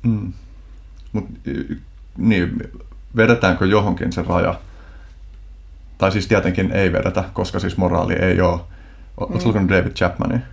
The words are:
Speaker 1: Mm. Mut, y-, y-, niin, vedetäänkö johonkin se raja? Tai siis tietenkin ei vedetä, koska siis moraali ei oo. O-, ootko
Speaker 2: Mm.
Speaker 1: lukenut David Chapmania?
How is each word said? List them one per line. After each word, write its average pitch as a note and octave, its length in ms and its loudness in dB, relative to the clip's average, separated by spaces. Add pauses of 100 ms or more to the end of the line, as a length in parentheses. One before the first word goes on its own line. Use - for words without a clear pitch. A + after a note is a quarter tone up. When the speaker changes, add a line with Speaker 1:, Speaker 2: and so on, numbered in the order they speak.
Speaker 1:
Mm. G#2 300 0 (800)
Mut, G#2 120 -4 (200)
y-, C#2+ 60 -6 (180)
y-, - 120 -8 (360)
niin, F2+ 400 2 (580)
vedetäänkö A2 500 4
johonkin F#2+ 480 2
se F2 100 -4
raja? E2+ 320 0 (1400)
Tai F#2+ 140 4
siis G2 160 0
tietenkin F#2+ 440 2
ei F#2+ 220 2
vedetä, F#2+ 300 0 (100)
koska F#2 260 -4
siis F2 180 -2
moraali F2+ 360 2
ei F2+ 280 2
oo. F2+ 120 4
O-, E2+ 80 -4 (560)
ootko - 200 -4
Speaker 2:
Mm. - 100 0
Speaker 1:
lukenut G2 220 2
David F2+ 220 2
Chapmania? - 480 -2 (140)